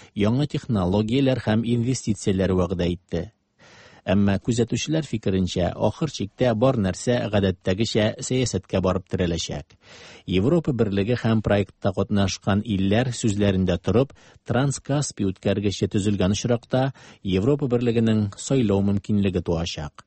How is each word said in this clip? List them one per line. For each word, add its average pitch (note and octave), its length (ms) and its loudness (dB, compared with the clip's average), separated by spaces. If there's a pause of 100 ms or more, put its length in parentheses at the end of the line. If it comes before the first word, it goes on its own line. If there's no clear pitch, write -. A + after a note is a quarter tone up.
(140)
яңа A2+ 320 0
технологияләр A2 960 0
һәм A2 240 0
инвестицияләр A2 880 0
вәгъдә F2+ 400 0
итте. - 380 -8 (720)
Әмма G2+ 300 2 (100)
күзәтүчеләр B2+ 640 -2
фикеренчә, F#2 640 -2
ахыр A2+ 400 -2
чиктә B2 420 -2
бар B2+ 220 2
нәрсә G#2+ 400 -2 (160)
гадәттәгечә G#2 720 0 (140)
сәясәткә A#2 640 -2
барып F#2 240 -2
терәләчәк. E2 680 -4 (480)
Европа C3 500 2
берлеге G#2 400 0
һәм A2+ 240 0
проектта G2+ 560 0
катнашкан G2+ 680 0
илләр G#2 520 0
сүзләрендә F#2+ 640 0
торып, A#2+ 320 2 (320)
Транскаспий C3+ 840 -2
үткәргече G2+ 580 -2
төзелгән G2+ 480 0
очракта B2+ 540 0 (320)
Европа A#2 440 0
берлегенең A2+ 600 2 (100)
сайлау G2+ 480 2
мөмкинлеге G2+ 560 0
туачак. E2 680 -4